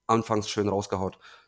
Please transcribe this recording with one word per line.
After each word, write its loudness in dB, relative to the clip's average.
anfangs 2
schön 0
rausgehaut. -2